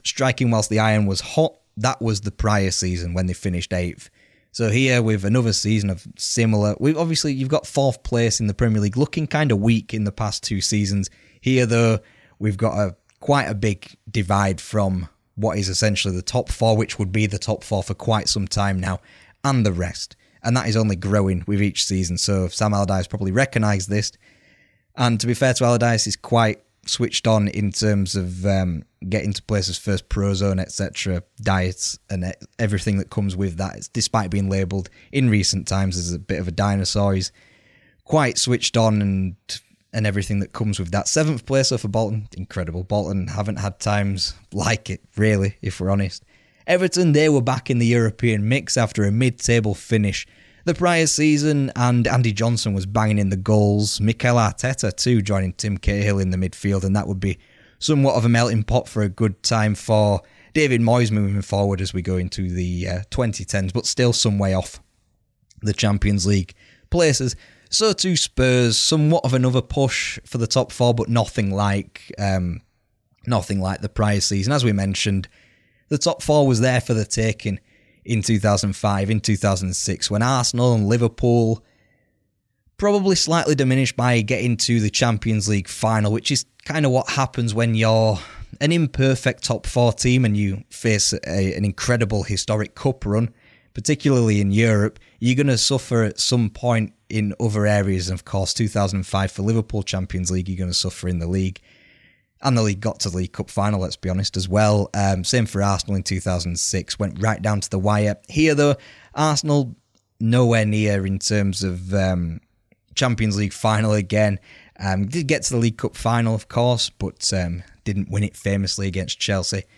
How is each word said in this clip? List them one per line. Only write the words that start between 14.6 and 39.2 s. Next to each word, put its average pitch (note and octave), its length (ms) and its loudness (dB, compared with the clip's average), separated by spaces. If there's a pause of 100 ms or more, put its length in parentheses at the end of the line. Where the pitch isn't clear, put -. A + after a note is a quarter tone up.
from F#2+ 480 -2 (260)
what G#2 220 -2
is F#2+ 100 -2
essentially G2 480 -2
the F2+ 60 -6
top - 260 -4
four, A2+ 300 0
which - 200 -2
would F#2+ 140 -4
be G#2+ 140 0
the G2+ 120 -2
top - 240 -4
four G2 220 -4
for G2 100 -8
quite A2 360 -2
some G2+ 180 -2
time G2 320 -2
now, F#2 220 -4 (420)
and C3 220 2
the G2 80 0
rest. F2 420 -6 (280)
And A#2 120 0
that B2 140 0
is A2 80 2
only G#2+ 180 2
growing F#2+ 500 0
with G2+ 160 0
each G2+ 220 0
season. F2+ 340 -2
So F#2+ 300 0
Sam G#2+ 260 -2
Allardyce F#2+ 340 0
probably G2 260 -4
recognised G#2+ 560 0
this. G#2 240 -2 (840)
And A#2 240 2
to A#2 80 -4
be A#2+ 60 2
fair B2+ 220 2
to B2+ 100 0
Allardyce, A#2 400 2
he's G2+ 100 -6
quite A2+ 460 0 (260)
switched - 380 -2
on G#2+ 220 4
in G2+ 240 -2
terms G2+ 440 0
of, F2+ 300 -4
um, F#2 380 0 (260)
getting G2+ 240 -2
to - 80 -8
places F#2+ 340 -2
first, - 320 -4
pro G2 280 0
zone, F#2+ 240 0
et - 120 -6
cetera, - 520 -4 (180)
diets F#2 560 -2 (140)
and F2+ 140 -4
e-, - 200 -10 (140)
everything G#2 380 0
that G2 120 -4
comes G2 260 -4
with F#2 220 -4
that. F#2 180 -6
It's, - 120 -16
despite A2 420 -2
being G2 200 0
labelled F#2+ 420 -2 (200)
in C3+ 160 2
recent G2+ 400 0
times F#2+ 300 0
as F2 160 -4
a E2 60 -6
bit F#2 200 -6
of F2+ 80 -4
a F2+ 40 -6
dinosaur, G2+ 640 0
he's F#2 160 -2 (720)
quite D3 340 0
switched - 400 0
on A2 240 4
and, F#2+ 340 0 (580)